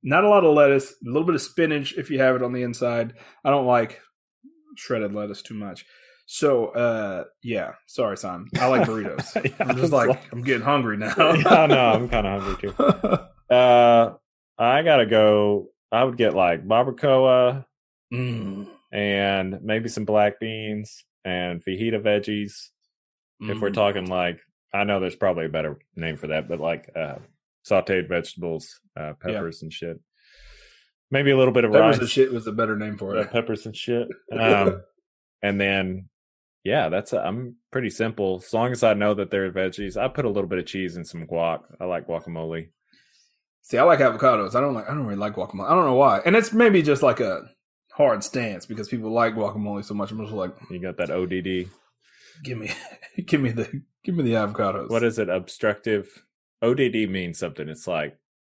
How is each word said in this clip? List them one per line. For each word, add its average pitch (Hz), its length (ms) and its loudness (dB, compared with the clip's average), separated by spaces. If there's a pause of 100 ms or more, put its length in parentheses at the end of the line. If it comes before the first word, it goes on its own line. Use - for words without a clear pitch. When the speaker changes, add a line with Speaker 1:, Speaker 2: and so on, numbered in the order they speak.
Speaker 1:
not 160 200 2
a 208 40 4
lot 202 160 8
of 156 80 6
lettuce, 139 380 4
a - 40 -20 (100)
little 131 180 -2
bit 170 140 0
of 135 40 -4
spinach 151 560 -2
if 135 140 -8
you 135 80 -2
have 131 160 4
it 127 80 -2
on 123 100 -2
the 123 120 -4
inside. 117 500 -4 (300)
I 135 60 2
don't 139 180 2
like 117 320 2 (760)
shredded 107 380 -4
lettuce 104 280 -10
too - 120 -16
much. 101 320 -14 (400)
So, 131 440 0
uh, 110 540 -4 (160)
yeah, 104 340 -6 (120)
sorry, 104 300 -4
Simon. 90 320 -10 (100)
I 127 80 0
like 127 220 2
burritos. 107 480 -8
Speaker 2:
<laughs> - 80 -4
Yeah, 139 160 -16
Speaker 1:
I'm 127 160 -4
just - 20 -4
Speaker 2:
I - 20 -4
was 160 120 0
Speaker 1:
like, 120 160 4
Speaker 2:
like - 240 -4
Speaker 1:
I'm 120 100 -10
getting 123 200 -2
hungry 127 340 0
now. 107 180 -6
Speaker 2:
<laughs> - 20 -10
Yeah, 160 500 6
no, 139 120 4 (140)
I'm 120 180 0
kinda 101 300 -2
hungry 98 200 -6
too. 185 580 0 (300)
Speaker 1:
<laughs> 123 60 4
Speaker 2:
Uh, 120 600 8 (440)
I 127 240 2
gotta 143 240 6
go. 104 600 4 (240)
I 113 120 2
would 123 120 -2
get, 110 180 2
like, 87 320 2
barbacoa 127 1000 2 (480)
Speaker 1:
Mm. 107 520 -8 (260)
Speaker 2:
and 98 720 -2
maybe 110 280 -2
some 107 160 -6
black 104 340 2
beans 107 640 -10 (180)
and 90 400 -4
fajita 107 400 -4
veggies. 104 680 -4 (720)
If 107 200 -8
we're 104 80 -2
Speaker 1:
Mm. 98 60 -4
Speaker 2:
talking, 101 320 0
like, 90 340 -2 (320)
I 101 120 -2
know 101 160 0
there's 90 160 -4
probably 87 280 0
a 78 60 -6
better 78 280 -6 (160)
name 80 220 -8
for 76 120 -10
that, 78 200 -4
but, 82 120 -6
like, 80 360 -6
uh, 76 200 -8 (520)
sauteed 92 400 0
vegetables, 85 720 -8 (180)
uh, - 40 -12
Speaker 1:
Yeah. 78 320 -10
Speaker 2:
peppers 85 260 -8
and 80 100 -14
shit. 85 300 -12 (1120)
Maybe 139 200 4
a 135 60 6
little 127 160 6
bit 120 120 4
of 107 80 2
Speaker 1:
Peppers 110 240 8
Speaker 2:
rice. - 20 -2
Speaker 1:
and 113 100 -2
shit 131 240 4
was 113 140 -6
the 107 60 -4
better 110 220 0
name 104 220 -6
for 98 180 -6
Speaker 2:
Yeah, 107 100 0
Speaker 1:
it. - 60 -10
Speaker 2:
peppers - 360 -4
and 107 100 -14
shit. 120 320 -4 (120)
Speaker 1:
<laughs> - 120 -20
Speaker 2:
Um, 101 500 2 (600)
and 101 180 -2
then, 95 480 -2 (560)
yeah, 107 240 0
that's 92 240 -4
a, - 80 -2
I'm 120 360 -8 (140)
pretty 123 200 -4
simple. 101 520 -4
As - 120 -8
long 120 180 0
as 120 100 -6
I 110 120 4
know 104 180 0
that 98 180 -6
they're 95 220 -2
veggies, 95 460 -6
I 123 100 -2
put 135 160 -6
a 113 60 -2
little 98 180 -4
bit 92 100 -4
of 85 60 -6
cheese 90 320 -8
and 85 100 -12
some 82 200 -14
guac. 82 340 -4 (180)
I 87 60 -10
like 90 240 -6
guacamole. 82 600 -8 (960)
Speaker 1:
See, - 140 -4
I 135 60 4
like 165 160 6
avocados. 117 560 2
I 123 40 2
don't 139 140 -2
like, 107 160 -8
I 143 40 -6
don't 143 120 -6
really 101 140 -6
like 104 160 -6
guacamole. 95 340 -8
I 165 60 4
don't 180 80 4
know 131 100 2
why. 127 320 6
And 180 80 4
it's 220 180 2
maybe 220 300 6
just, 143 180 2
like, - 200 4
a 95 220 -4 (500)
hard 117 320 2
stance 110 420 -6
because 107 220 -12
people 110 240 -6
like 117 220 0
guacamole 104 500 -6
so 104 100 -10
much. 104 160 -6
I'm 110 80 -10
just 107 140 -12
like, 92 180 -6 (180)
Speaker 2:
You 90 120 -12
got 90 160 -10
that 87 160 -4
O 90 140 -2
D 92 140 -4
D. 90 280 -4 (720)
Speaker 1:
"Give 127 160 -10
me, 107 140 -10 (240)
<laughs> - 280 -12
give 147 160 0
me 127 120 0
the, 117 300 -8 (200)
give 180 140 -6
me 156 80 -2
the 117 80 0
avocados." 104 580 -4
Speaker 2:
What 117 140 0
is 113 160 -2
it? 98 80 -2
Obstructive. 101 960 -4 (360)
O 120 140 2
D 131 140 2
D 110 180 0
means 92 320 -6
something. 78 300 -8
It's 78 180 -14
like 78 320 -6 (320)